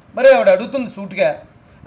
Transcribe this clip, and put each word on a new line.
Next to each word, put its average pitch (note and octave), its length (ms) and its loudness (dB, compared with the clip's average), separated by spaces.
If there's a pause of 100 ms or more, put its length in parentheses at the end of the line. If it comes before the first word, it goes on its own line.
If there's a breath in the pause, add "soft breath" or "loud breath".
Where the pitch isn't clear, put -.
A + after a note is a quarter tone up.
(140)
మరి B3+ 200 4
ఆవిడ A3 140 2
అడుగుతుంది G#3+ 420 -2
సూటిగా. F#3+ 520 -6 (440 soft breath)